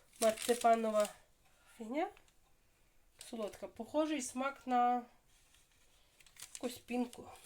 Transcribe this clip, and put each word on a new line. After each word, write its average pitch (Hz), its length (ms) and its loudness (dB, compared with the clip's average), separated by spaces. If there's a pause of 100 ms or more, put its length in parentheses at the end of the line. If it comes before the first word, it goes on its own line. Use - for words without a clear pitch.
(200)
марципанова 226 920 4 (680)
фігня. 269 320 -2 (1200)
Солодка. 208 380 -8
Похожий 294 540 -2
смак 262 440 -4
на 247 400 4 (1500)
якусь 247 240 -6
пінку. 240 460 -6 (220)